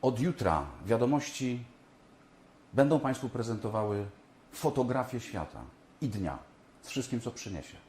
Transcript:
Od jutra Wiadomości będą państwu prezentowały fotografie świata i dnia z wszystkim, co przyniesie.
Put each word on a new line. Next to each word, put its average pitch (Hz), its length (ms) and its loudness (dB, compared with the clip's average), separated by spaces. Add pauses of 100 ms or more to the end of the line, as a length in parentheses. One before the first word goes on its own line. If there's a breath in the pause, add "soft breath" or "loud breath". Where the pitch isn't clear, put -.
Od 120 180 2
jutra 87 460 2 (200)
Wiadomości 123 760 2 (1080)
będą 143 280 6
państwu 131 280 -2
prezentowały 107 800 -2 (460)
fotografie 127 680 0
świata 78 400 -8 (400)
i 143 80 -2
dnia 92 300 -4 (440)
z - 60 -18
wszystkim, 123 320 -4
co 117 100 -6
przyniesie. - 460 -10 (120)